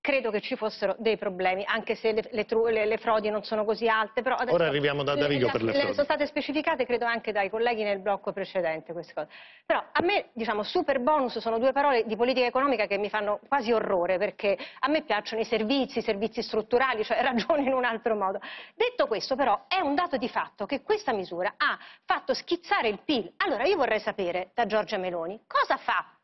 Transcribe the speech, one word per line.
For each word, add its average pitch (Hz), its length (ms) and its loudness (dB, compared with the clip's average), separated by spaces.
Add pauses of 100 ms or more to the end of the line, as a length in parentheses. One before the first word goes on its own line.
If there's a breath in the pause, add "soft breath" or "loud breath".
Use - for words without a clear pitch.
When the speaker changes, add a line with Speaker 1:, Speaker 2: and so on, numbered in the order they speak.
Speaker 1:
credo 254 300 0
che 202 100 -2
ci - 140 -4
fossero 208 420 -2
dei 220 180 0
problemi, 185 500 -2
anche 196 300 -2
se 220 160 0
le, 220 200 -2
le 214 140 -2
tru-, 226 200 2
le, 220 200 2
le 214 120 0
frodi 214 320 0
non 208 140 -2
sono 185 200 -2
così 220 240 4
alte, 220 360 2
però 240 120 2
adesso 226 200 0
Speaker 2:
Ora 170 100 4
arriviamo 143 380 2
da 143 100 2
Speaker 1:
le, 143 80 2
Speaker 2:
Davigo 143 240 2
Speaker 1:
le, - 60 0
Speaker 2:
per 233 100 -2
le 226 100 0
Speaker 1:
le, 277 60 2
Speaker 2:
frodi. 262 160 2
Speaker 1:
sono 294 120 2
state 294 200 0
specificate, 285 600 -2
credo, 240 200 -2
anche 226 260 -2
dai 196 200 0
colleghi 220 320 0
nel 202 160 -2
blocco 196 340 -2
precedente 170 600 -4
queste 160 200 -10
cose. 151 140 -8 (360 loud breath)
Però 262 180 2 (100)
a 294 100 2
me, 359 320 0
diciamo, 220 300 -2
super 285 360 0
bonus 262 380 2
sono 226 220 -2
due 262 120 4
parole 269 360 2
di 214 80 -2
politica 247 320 2
economica 247 400 2
che 202 100 0
mi 202 120 -2
fanno 208 380 -2
quasi 240 240 0
orrore, 185 460 2
perché 196 400 0 (220 loud breath)
a 262 100 0
me 311 140 2
piacciono 220 380 -2
i 220 40 0
servizi, 226 540 0
i - 20 -2
servizi 214 400 -2
strutturali, 233 600 0
cioè 220 180 0
<laughs> - 20 2
ragiono 269 380 2
in 262 120 2
un 254 120 0
altro 226 300 0
modo. 196 240 -2 (360 loud breath)
Detto 453 300 2
questo, 269 300 -2
però, 240 320 2
è 381 140 0
un 285 120 0
dato 269 240 0
di 233 100 -2
fatto - 380 -4
che - 160 -4
questa 415 320 0
misura 185 440 -4
ha 240 200 0 (280 loud breath)
fatto 294 280 -2
schizzare 339 560 -2
il 202 160 -4
pil. 247 320 0
Allora 277 280 0
io 392 120 4
vorrei 233 220 2
sapere 185 560 -4
da 233 100 0
Giorgia 208 320 -2
Meloni 180 480 -4
cosa 494 320 0
fa - 460 -4